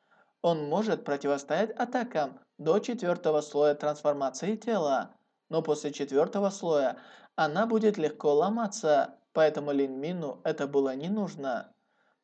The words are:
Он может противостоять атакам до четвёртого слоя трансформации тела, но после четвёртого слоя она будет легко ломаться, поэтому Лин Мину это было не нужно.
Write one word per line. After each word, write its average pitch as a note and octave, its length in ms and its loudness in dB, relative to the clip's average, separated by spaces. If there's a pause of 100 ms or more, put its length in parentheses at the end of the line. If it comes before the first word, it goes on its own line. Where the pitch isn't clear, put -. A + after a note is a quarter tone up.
(400)
Он D#3+ 280 0
может F#3 360 0
противостоять C#3+ 680 0
атакам A#3+ 680 -4 (180)
до E3 220 2
четвёртого E3+ 600 0
слоя D3 320 2
трансформации D3 840 -2
тела, D#3 580 -2 (360)
но D#3+ 120 0
после A3 300 0
четвёртого D3 580 0
слоя D3 460 0 (400)
она E3 300 2
будет A3 300 2
легко D3+ 380 0
ломаться, F3 800 2 (200)
поэтому D3+ 360 2
Лин C3+ 300 0
Мину D#3 420 -6
это D#3 240 -2
было C#3 300 2
не D3+ 140 -6
нужно. D#3 600 -4 (520)